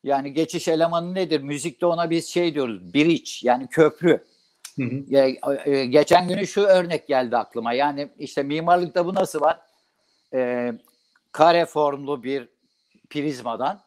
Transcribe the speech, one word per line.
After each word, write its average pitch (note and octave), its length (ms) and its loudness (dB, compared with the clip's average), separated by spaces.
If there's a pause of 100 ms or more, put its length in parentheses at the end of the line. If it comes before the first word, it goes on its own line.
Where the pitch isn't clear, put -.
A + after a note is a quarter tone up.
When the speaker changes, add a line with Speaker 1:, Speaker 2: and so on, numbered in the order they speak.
Speaker 1:
Yani C#3 280 -2
geçiş D#3+ 360 -2
elemanı E3+ 460 0
nedir? D#3+ 260 -2
Müzikte C#3+ 460 -6
ona E3+ 240 0
biz E3 180 -2
şey E3+ 260 0
diyoruz, G#2 400 -6
bridge D3+ 360 2 (120)
yani B2 240 2
köprü. D#3 580 2 (520)
Speaker 2:
Hı C3+ 60 -4
hı. B2+ 260 -6
Speaker 1:
Ya, C3+ 180 4 (380)
e, C#3 200 0
geçen D3 440 4
günü G3 180 -2
şu G3+ 140 -4
örnek F3+ 480 2
geldi B2+ 280 0
aklıma. A#2 360 -4
Yani C#3 360 -2 (100)
işte C#3+ 240 -6
mimarlıkta E3+ 640 0
bu F#3+ 80 -6
nasıl E3+ 260 -2
var? D#3 200 0 (720)
E, B2 380 -2 (600)
kare E3+ 340 4
formlu C#3+ 560 -4
bir B2+ 260 -8 (640)
prizmadan C3+ 760 -4